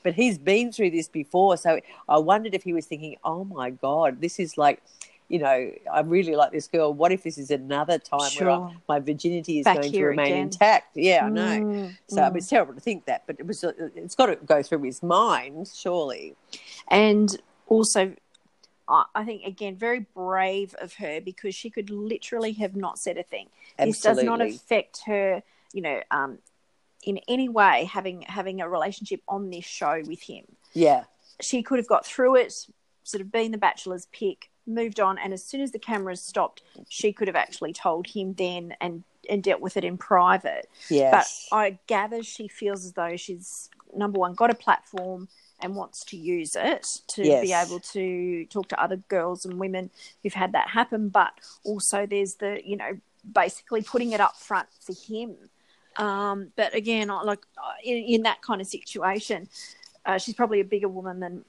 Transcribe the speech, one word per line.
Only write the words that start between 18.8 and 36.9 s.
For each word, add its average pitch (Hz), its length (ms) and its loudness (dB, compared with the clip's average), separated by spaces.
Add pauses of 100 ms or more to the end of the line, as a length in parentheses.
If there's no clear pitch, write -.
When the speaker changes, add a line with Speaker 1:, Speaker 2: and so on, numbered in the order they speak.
Speaker 2:
I, 156 160 6 (100)
I 214 120 -4
think, 220 180 -10
again, 196 320 -8
very 233 300 -4 (100)
brave 190 640 -2
of 175 160 -14
her 160 240 -8
because 185 340 -10
she - 160 -12
could 208 200 -8
literally 220 640 -6
have 202 240 -4
not 190 200 -6
said - 200 -6
a 175 60 -8
thing. - 260 -12 (300)
This - 200 0
does 226 240 4
not 233 160 0
Speaker 1:
Absolutely. 220 160 0
Speaker 2:
affect - 520 -2
her, 196 360 0 (300)
you 190 80 -6
know, 143 180 -4 (120)
um, 135 260 -2 (680)
in 196 240 -4
any 254 220 0
way 190 340 6
having, 185 400 -6
having 190 380 -8
a 170 80 -4
relationship 185 580 -4
on 196 220 -6
this 175 160 -14
show 160 400 -4
with 160 180 -12
him. - 220 -18 (280)
Speaker 1:
Yeah. 147 300 6 (380)
Speaker 2:
She 247 200 -2
could 254 160 0
have 233 100 -2
got - 180 4
through 254 320 4
it, - 280 0 (380)
sort 196 180 -8
of 196 100 -12
been 226 200 -2
the 214 60 -6
bachelor's 185 560 -2
pick, - 360 -6 (160)
moved 226 340 -4
on, 190 180 2
and 190 160 -6
as 185 100 -12
soon 277 180 -8
as 269 100 -4
the 214 80 -10
cameras 190 420 -6
stopped, - 400 -4 (280)
she 208 240 0